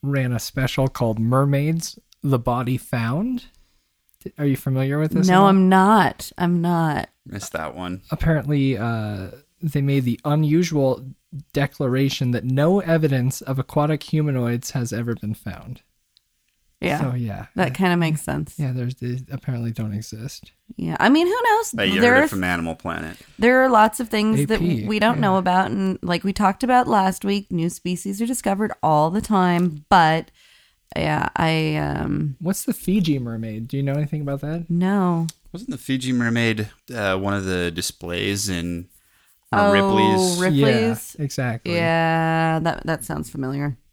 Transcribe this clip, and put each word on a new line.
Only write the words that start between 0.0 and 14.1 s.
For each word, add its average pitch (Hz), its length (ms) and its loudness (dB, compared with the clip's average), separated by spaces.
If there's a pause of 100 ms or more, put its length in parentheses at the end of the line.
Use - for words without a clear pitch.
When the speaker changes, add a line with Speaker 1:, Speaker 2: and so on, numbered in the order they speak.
Speaker 1:
ran 135 320 0
a 113 60 0
special 131 480 -2
called 113 320 -2
Mermaids, 143 800 0 (240)
The 135 160 2
Body 123 380 0
Found. 156 680 -4 (800)
D-, - 140 -12
are 147 100 -2
you 135 100 2
familiar 135 420 0
with 156 140 0
this 185 140 4
Speaker 2:
No, 180 80 6
Speaker 1:
at 185 60 8
all? 196 60 8
Speaker 2:
I'm 190 220 6
not. 190 680 4
I'm 175 240 0
not. 165 480 0 (160)
Speaker 3:
Missed 98 280 -12
that 76 220 -6
one. 90 260 -8 (100)
Speaker 1:
Apparently, 143 640 0
uh, 107 500 -4 (340)
they 147 200 -2
made 139 220 2
the 120 220 -2
unusual 147 800 2 (480)
declaration 135 760 0
that 120 120 -2
no 147 380 2
evidence 139 600 0
of 135 180 -4
aquatic 151 440 -2
humanoids 127 680 -2